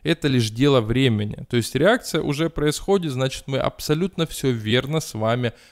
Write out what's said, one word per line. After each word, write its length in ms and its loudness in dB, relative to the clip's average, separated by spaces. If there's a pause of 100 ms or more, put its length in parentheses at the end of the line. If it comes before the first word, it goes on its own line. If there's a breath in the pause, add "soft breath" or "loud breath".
Это 240 0
лишь 220 2
дело 320 4
времени. 680 0
То 80 0
есть 180 -2
реакция 460 2
уже 300 -2
происходит, 640 0
значит, 340 -4
мы 100 -4
абсолютно 680 -2
всё 240 -2
верно 500 0
с 140 -12
вами 400 0 (180 soft breath)